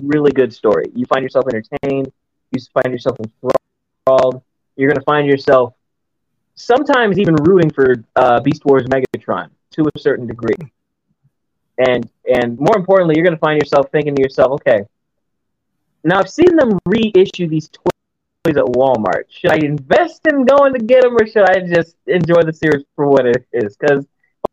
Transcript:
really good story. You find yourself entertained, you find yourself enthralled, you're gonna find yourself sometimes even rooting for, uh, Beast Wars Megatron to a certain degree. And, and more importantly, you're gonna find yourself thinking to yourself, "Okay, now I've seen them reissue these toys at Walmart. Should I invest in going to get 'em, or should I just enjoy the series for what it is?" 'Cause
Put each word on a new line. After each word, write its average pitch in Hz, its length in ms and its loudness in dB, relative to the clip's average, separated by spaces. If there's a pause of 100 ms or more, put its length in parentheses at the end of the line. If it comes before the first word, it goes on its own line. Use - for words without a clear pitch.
really 147 280 0
good 127 220 -2
story. 98 320 -2 (100)
You 123 100 -4
find 131 160 -4
yourself 131 260 -4
entertained, 135 640 -6 (400)
you 127 100 -6 (120)
find 127 180 0
yourself 127 280 -6
enthralled, 131 1200 -4 (340)
you're 135 140 0
gonna 135 160 -2
find 147 220 0
yourself 139 480 2 (800)
sometimes 240 640 0
even 185 160 2
rooting 160 360 2
for, 131 240 2 (200)
uh, 123 260 2
Beast 139 240 -2
Wars 135 200 2
Megatron 120 640 -4 (220)
to 151 240 -2
a - 40 -12
certain 123 280 -4
degree. 117 280 -6 (1200)
And, 123 280 -2 (240)
and 123 280 -2
more 202 180 2
importantly, 180 400 2
you're 165 80 0
gonna 165 120 0
find 156 220 -2
yourself 143 320 0
thinking 147 240 -2
to 135 60 0
yourself, 135 300 0 (100)
"Okay, 113 200 0 (1200)
now 180 160 2
I've 190 100 -2
seen 349 260 2
them 233 300 2
reissue 190 640 0
these 156 220 -6
toys - 880 -6
at - 80 2
Walmart. 123 640 0
Should - 220 -4
I 156 60 2
invest 151 680 -2
in 277 180 0
going 277 280 2
to 254 60 -4
get 254 260 2
'em, 240 100 0
or 220 100 2
should 208 240 2
I 185 180 0
just 170 280 -2 (120)
enjoy 170 360 2
the 160 100 -2
series 156 300 -2 (120)
for 143 120 -2
what 135 180 4
it 123 280 0
is?" 107 220 -4
'Cause 143 300 -2 (480)